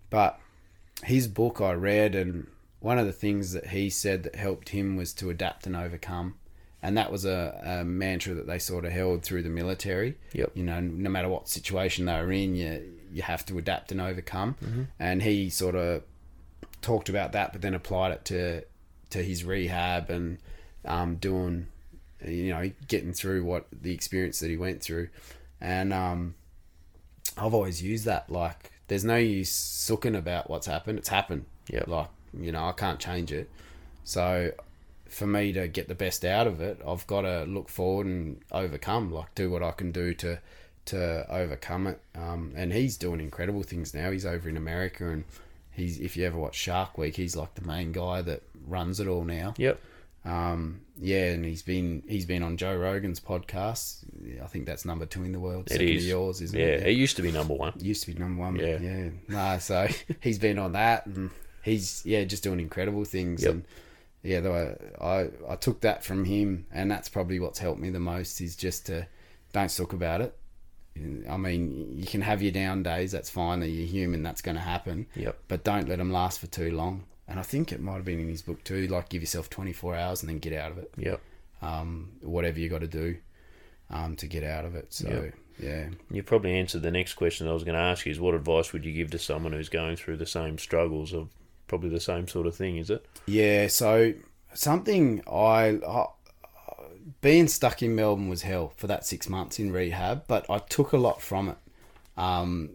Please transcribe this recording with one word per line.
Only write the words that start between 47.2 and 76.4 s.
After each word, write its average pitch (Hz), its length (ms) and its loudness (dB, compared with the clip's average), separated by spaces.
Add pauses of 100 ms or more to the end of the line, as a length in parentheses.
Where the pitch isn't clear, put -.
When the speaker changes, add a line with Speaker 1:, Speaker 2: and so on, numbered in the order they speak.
Speaker 1:
like, 80 200 -6
the 87 100 -8
main 82 260 -2
guy 90 320 -2
that 85 200 -4 (240)
runs 90 320 -2
it 101 80 0
all 90 160 0
now. 85 340 -2
Speaker 2:
Yep. - 220 2 (460)
Speaker 1:
Um, 85 560 -2 (180)
yeah, 92 320 2
and 85 140 0
he's 80 180 -4
been, 87 440 -2
he's 98 180 0
been 87 180 0
on 82 140 -2
Joe 92 180 -2
Rogan's 95 460 -2
podcast. 98 800 -4 (440)
I - 40 -10
think 80 180 -6
that's - 200 -6
number 82 200 -4
two 92 180 -6
in 90 80 -2
the 92 80 -2
world. 92 280 -4
Speaker 2:
It - 60 -2
Speaker 1:
Second 87 160 4
Speaker 2:
is. 90 140 4
Speaker 1:
to 90 60 0
yours, 90 320 0
isn't 80 180 -2
Speaker 2:
Yeah, 82 60 6
Speaker 1:
it? 80 220 4
Speaker 2:
it 95 40 8
used 131 240 6
to 92 60 -2
be 87 100 2
number 78 220 2
one. 71 240 -2
Speaker 1:
It 85 60 -8
used 101 220 0
to 90 80 -8
be 82 60 -6
number 90 220 -2
one. 90 160 -2
Speaker 2:
Yeah. 82 220 2
Speaker 1:
Yeah. 90 300 -4 (200)
Nah, 95 280 2
so 92 300 2 (180)
<laughs> - 140 -4
he's 113 180 2
been 101 220 4
on 92 140 -2
that, 110 320 4
and 95 260 -4 (320)
he's, 104 420 0
yeah, 104 200 4
just 95 180 -4
doing 92 160 0
incredible 98 460 -2
things. 90 380 -2
Speaker 2:
Yep. - 100 6
Speaker 1:
And 87 100 -6 (580)
yeah, 90 200 0
though 85 340 0 (240)
I, - 60 -4
I, 92 240 2 (220)
I - 40 -4
took - 260 0
that - 220 2
from 95 220 0
him, 98 480 2
and 95 180 2
that's 101 160 -2
probably 92 320 0
what's 87 200 -4
helped 87 200 0
me 90 100 -4
the 90 120 -2
most, 87 400 -4
is 85 160 -6
just - 300 -4
to 85 200 -4 (460)
don't 98 180 2
sulk 90 220 -2
about 87 260 0
it. - 160 -2 (960)
I 78 80 -4
mean, 87 600 -2
you 87 80 -4
can 101 160 -2
have 101 200 2
your 101 100 4
down 95 320 0
days, 90 300 0
that's - 160 -4
fine, 87 320 0
you're 82 260 -2
human, 87 340 2
that's 80 200 -4
gonna 82 180 -2
happen. 87 560 -4
Speaker 2:
Yep. - 320 -4
Speaker 1:
But 92 160 -2
don't 101 240 2
let 87 140 0
'em 90 100 2
last 90 300 2